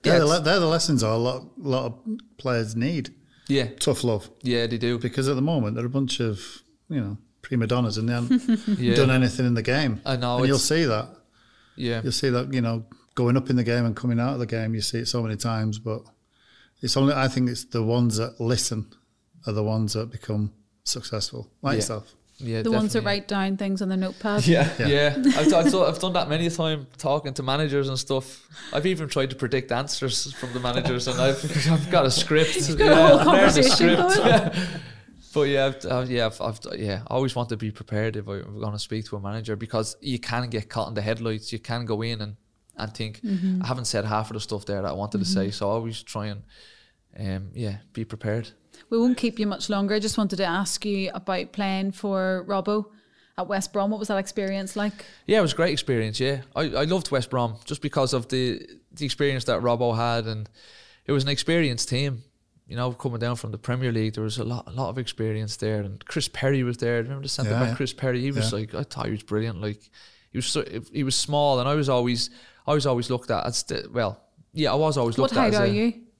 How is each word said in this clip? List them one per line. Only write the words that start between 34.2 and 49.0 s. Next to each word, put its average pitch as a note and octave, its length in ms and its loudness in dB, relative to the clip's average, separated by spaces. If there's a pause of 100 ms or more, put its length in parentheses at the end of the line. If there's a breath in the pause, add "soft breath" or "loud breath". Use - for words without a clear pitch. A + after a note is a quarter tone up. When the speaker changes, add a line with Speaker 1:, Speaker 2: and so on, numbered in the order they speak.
Speaker 3:
going. F#3 160 -2
Speaker 2:
<laughs> - 640 -16
But D#3 140 4
yeah, C#3 180 2
I've, C#3 180 -4
uh, B2+ 240 -2
yeah, A#2+ 180 2
I've, A2 140 -4
I've, A2+ 200 -4 (180)
yeah, G2+ 300 -2
I - 60 -4
always B2+ 200 0
want A#2+ 140 -4
to A#2+ 80 -4
be A2 160 -4
prepared G#2+ 440 -2
if G2+ 120 -8
I, G2 80 -6
if - 100 -10
I'm G#2 140 -14
gonna G#2 180 -6
speak A2 280 -6
to - 100 -10
a G#2 40 -8
manager, G#2+ 360 -6
because A2 440 -4
you B2 200 -6
can B2 280 -4
get A2+ 200 -6
caught - 200 -4
in A#2 60 -10
the G#2 80 -2
headlights. A2 500 -4
You A#2 60 -8
can A#2+ 280 -6
go A2 160 -2
in A2+ 180 -6
and, G#2 160 -10 (400)
and A2 180 -8
think, A2 260 -8
Speaker 3:
Mm-hmm. F#3 420 0
Speaker 2:
"I - 40 -4
haven't B2+ 200 -4
said G#2 180 -2
half G#2+ 260 -2
of A2+ 40 -10
the G#2+ 60 -6
stuff G2+ 240 -6
there G2+ 180 -4
that G2 60 -2
I D2 40 -4
wanted G2+ 260 -4
to G2 60 0
Speaker 3:
Mm-hmm. F2+ 100 0 (140)
Speaker 2:
say." - 20 -4
So G2+ 180 -4
I G2+ 40 0
always A2+ 320 -4
try G#2+ 240 -8
and, G#2 140 -10 (760 soft breath)
um, F#2+ 360 -6
yeah, G#2 240 -6 (140)
be A2+ 120 -6
prepared. A2 460 -4 (400 loud breath)
Speaker 3:
We A3+ 80 2
won't B3 180 4